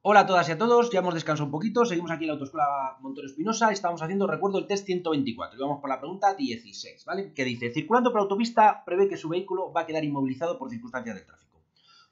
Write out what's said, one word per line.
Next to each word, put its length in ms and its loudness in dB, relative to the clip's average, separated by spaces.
Hola 200 8
a 60 6
todas 220 4
y 40 0
a 60 -2
todos, 320 4
ya 100 2
hemos 120 0
descansado 340 -2
un 40 -6
poquito, 340 0
seguimos 280 -2
aquí 100 -4
en 60 -4
la 60 -2
Autoescuela 680 -2
Montero 260 -12
Espinosa, 460 0
estamos 280 -2
haciendo, 280 0
recuerdo, 300 0
el 100 -4
test 180 -2
ciento 240 -2
veinticuatro 480 -4
y 20 -8
vamos 200 -4
por 100 -6
la 80 -2
pregunta 380 0
dieciséis, 680 -10
¿vale? 300 -6
Que 100 -2
dice, 280 -4
"Circulando 400 2
por 80 2
autopista, 680 2
prevé 220 2
que 80 -4
su 120 -8
vehículo 440 -4
va 80 0
a 60 -4
quedar 180 -2
inmovilizado 520 -2
por 140 -10
circunstancias 460 -8
del 100 -16
tráfico. 380 -20